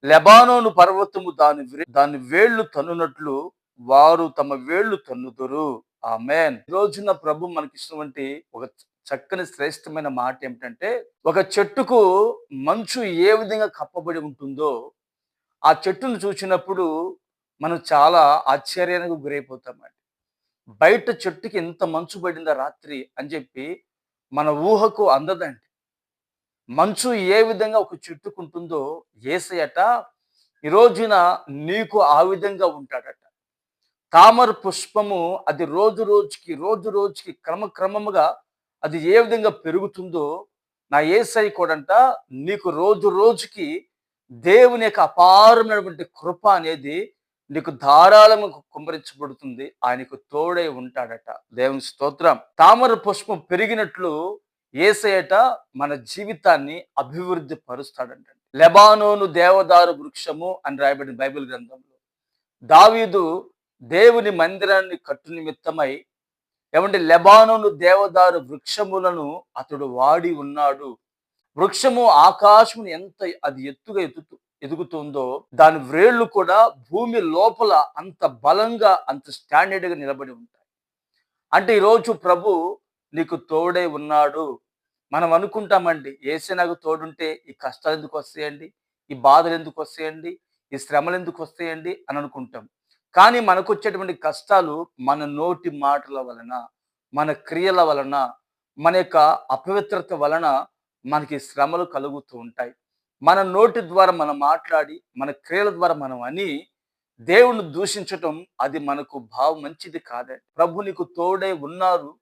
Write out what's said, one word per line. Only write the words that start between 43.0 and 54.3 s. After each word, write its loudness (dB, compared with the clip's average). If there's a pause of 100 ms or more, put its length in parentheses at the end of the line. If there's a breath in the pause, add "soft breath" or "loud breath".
రోజుకి -2 (440)
దేవుని 4
యొక్క -2
అపారమైనటువంటి 4
కృప -6
అనేది -2 (380)
నీకు -8
ధారాళముగా 6 (100)
కుమ్మరించబడుతుంది. -14 (100)
ఆయనకు -6 (140)
తోడై -4
ఉంటాడట. -14 (160)
దేవుని -4
స్తోత్రం. -2 (180)
తామర 6
పుష్పం -6 (120)
పెరిగినట్లు -6 (340)